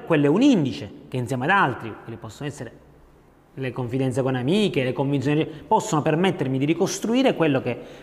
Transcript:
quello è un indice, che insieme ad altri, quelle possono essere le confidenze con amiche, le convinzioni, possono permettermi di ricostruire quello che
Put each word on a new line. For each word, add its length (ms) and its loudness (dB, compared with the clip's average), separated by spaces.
quello 220 2
è 20 4
un 140 4
indice, 480 2
che 100 -8
insieme 280 -4
ad 80 2
altri, 500 0
quelle 160 -14
possono 300 -12
essere 240 -12
le 160 -6
confidenze 520 -2
con 120 0
amiche, 480 0
le 100 -2
convinzioni, 540 0
possono 560 0
permettermi 560 0
di 60 0
ricostruire 720 0
quello 260 2
che 160 -4